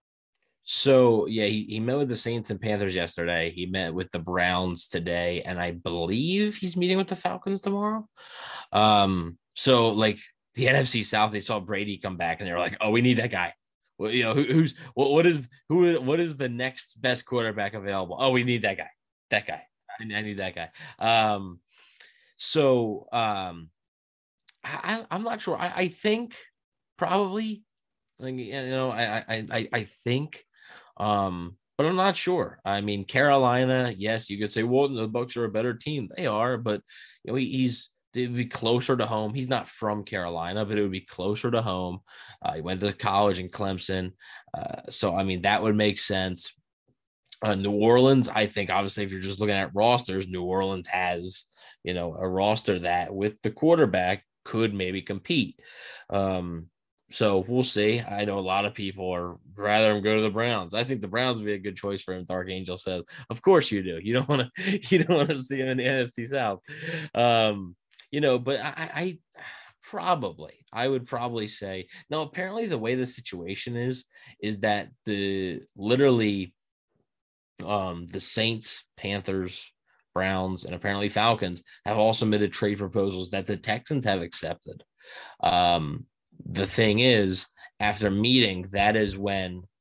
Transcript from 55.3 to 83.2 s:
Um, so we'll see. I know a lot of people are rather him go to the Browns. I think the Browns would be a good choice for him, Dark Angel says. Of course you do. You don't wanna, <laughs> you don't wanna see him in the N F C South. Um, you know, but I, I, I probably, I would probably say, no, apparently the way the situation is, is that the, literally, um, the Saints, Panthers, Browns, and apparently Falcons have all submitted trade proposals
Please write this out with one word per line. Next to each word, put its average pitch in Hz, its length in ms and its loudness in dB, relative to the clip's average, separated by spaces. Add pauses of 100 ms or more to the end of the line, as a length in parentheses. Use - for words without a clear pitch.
Um, 90 560 -2 (440)
so 98 380 2
we'll 123 160 2
see. 107 360 2
I 104 240 -4
know 101 140 -2
a - 20 -2
lot 95 260 0
of 101 80 -6
people 95 400 -6
are 87 220 -6 (180)
rather 104 380 4
him 104 100 0
go 107 140 2
to 107 60 2
the 110 80 0
Browns. 101 440 -2
I 117 100 -2
think 127 160 -4
the 101 80 -8
Browns 120 300 -2
would 104 80 -8
be 104 80 -2
a 101 40 -6
good 95 180 -8
choice 101 260 -6
for 92 120 -8
him, 92 100 -10
Dark 92 260 -6
Angel 92 260 -6
says. 90 280 -6 (260)
Of 120 100 -10
course 180 300 6
you 101 120 0
do. 85 200 -6
You 110 120 0
don't 127 140 0
wanna, 131 260 0
<laughs> - 20 -20 (340)
you 175 120 6
don't 170 140 2
wanna 143 240 2
see 131 200 -4
him 131 80 -2
in 127 100 0
the 123 80 2
N 131 180 2
F 120 60 -6
C 117 160 -8
South. 120 340 -2 (540)
Um, 110 640 2 (340)
you 147 100 -4
know, 131 180 4
but 123 220 -2
I, 127 60 -6
I, 151 340 -8
I 180 180 -4 (640)
probably, - 880 -4
I 120 160 0
would 127 180 0
probably 117 420 -4
say, 95 400 -10 (220)
no, 156 120 -2
apparently 190 440 -6
the 160 120 -2
way 117 160 -2
the 127 120 0
situation 98 680 -8
is, 127 300 -4 (360)
is 104 200 -4
that 104 280 0 (160)
the, 98 580 -2 (140)
literally, 107 800 2 (1080)
um, 90 440 -4
the 92 120 -8
Saints, 110 640 -2 (120)
Panthers, 95 720 -6 (440)
Browns, 92 500 -2
and 90 100 -8
apparently 101 340 -2
Falcons 101 540 0 (240)
have 107 100 0
all 110 160 6
submitted 104 400 2
trade 104 260 0
proposals 95 520 -2